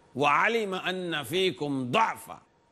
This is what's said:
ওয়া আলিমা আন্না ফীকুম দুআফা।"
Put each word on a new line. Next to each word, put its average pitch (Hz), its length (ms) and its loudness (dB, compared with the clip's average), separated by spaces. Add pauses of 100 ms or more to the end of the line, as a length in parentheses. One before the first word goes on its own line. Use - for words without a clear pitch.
(160)
ওয়া 143 160 4
আলিমা 196 460 2
আন্না 170 460 -4
ফীকুম 143 680 -2
দুআফা।" 143 480 0 (320)